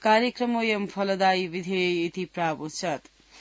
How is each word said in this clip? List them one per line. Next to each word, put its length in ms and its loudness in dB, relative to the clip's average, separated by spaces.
कार्यक्रमोऽयं 840 2
फलदायी 600 2
विधेय 580 0
इति 200 -4
प्रावोचत्। 840 -4